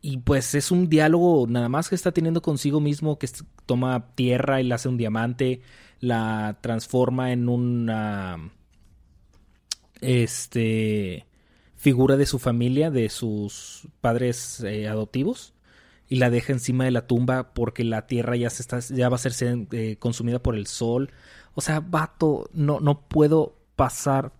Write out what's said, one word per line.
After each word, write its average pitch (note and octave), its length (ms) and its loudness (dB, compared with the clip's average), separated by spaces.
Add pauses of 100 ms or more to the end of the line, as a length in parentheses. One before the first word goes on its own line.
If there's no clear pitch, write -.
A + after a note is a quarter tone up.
y C3+ 160 -6
pues - 360 0
es C#3+ 160 0
un F3+ 200 4
diálogo D#3 580 6
nada A#2+ 220 0
más D3+ 180 -2
que - 60 -2
está F3+ 180 -2
teniendo E3 300 0
consigo D3 380 0
mismo, D3 380 -2
que - 80 -6
es, - 160 -12 (220)
toma B2+ 500 0
tierra C3 460 2
y B2+ 40 2
la B2 100 0
hace B2 160 -2
un B2 80 -2
diamante, A#2+ 640 0 (380)
la A2 600 -2
transforma B2+ 720 0
en A#2+ 160 0
una, A2 1000 -2 (1500)
este, A2 1300 -2 (500)
figura C3 400 4
de C#3 100 4
su C3 120 -4
familia, B2+ 520 0
de A#2+ 180 0
sus - 800 -8 (120)
padres, A#2+ 600 -2
eh, G#2+ 280 -6
adoptivos, B2+ 680 -4 (540)
y C3+ 80 -2
la B2+ 140 4
deja A#2+ 220 0
encima B2+ 320 0
de C3 60 0
la A#2+ 160 -2
tumba B2 480 0
porque A#2+ 280 -4
la A2+ 240 -2
tierra A#2+ 300 -2
ya A#2+ 140 0
se - 120 -10
está, B2 180 -6
ya B2 280 0
va B2 80 2
a - 20 -4
ser, B2 140 -4 (400)
eh, A2 260 -4
consumida A#2+ 440 -2
por A#2+ 120 0
el G#2 120 -4
sol. B2 440 -2 (440)
O D3+ 60 -6
sea, D#3 200 -2
vato, D#3+ 720 -2
no, D3 280 0
no C#3+ 280 2
puedo D3+ 480 4 (200)
pasar C3+ 640 0